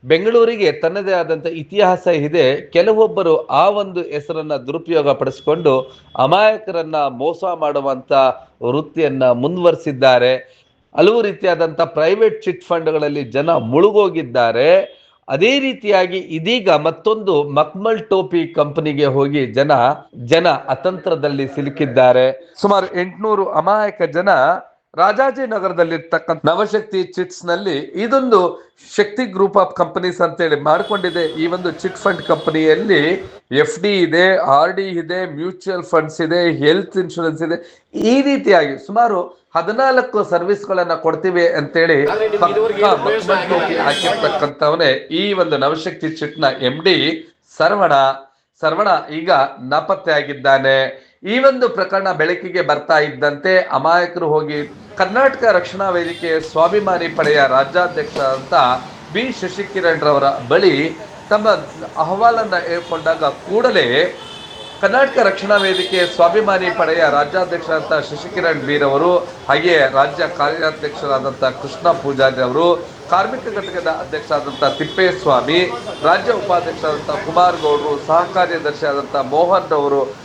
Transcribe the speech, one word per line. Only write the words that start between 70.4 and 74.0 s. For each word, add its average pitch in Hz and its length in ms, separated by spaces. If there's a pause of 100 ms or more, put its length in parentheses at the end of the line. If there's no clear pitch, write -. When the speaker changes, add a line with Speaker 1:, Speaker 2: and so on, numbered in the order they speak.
Speaker 1:
ಕೃಷ್ಣ 135 440
ಪೂಜಾರಿ 135 540
ಅವರು, 156 440 (240)
ಕಾರ್ಮಿಕ 214 460
ಘಟಕದ 180 300
ಅಧ್ಯಕ್ಷರಾದಂಥ 143 800